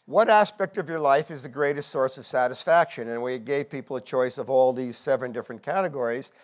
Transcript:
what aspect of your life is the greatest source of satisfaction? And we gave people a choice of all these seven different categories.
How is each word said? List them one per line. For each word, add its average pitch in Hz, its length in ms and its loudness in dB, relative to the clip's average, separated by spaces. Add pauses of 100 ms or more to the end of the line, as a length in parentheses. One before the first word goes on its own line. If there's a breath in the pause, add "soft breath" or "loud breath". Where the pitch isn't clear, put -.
what 202 240 4
aspect 202 480 4
of 170 100 -4
your 165 120 -6
life 147 320 4
is 143 100 -12
the 135 80 -12
greatest 143 400 -2
source 131 300 -2
of 117 80 -14
satisfaction? 131 800 0
And 117 140 -4
we 127 160 -4
gave 139 320 -4
people 139 240 -10
a 123 60 -6
choice 127 360 -2
of 127 140 -6
all 131 200 6
these 123 240 -6
seven 127 360 -2
different 113 320 -10
categories. 143 680 -4 (120 soft breath)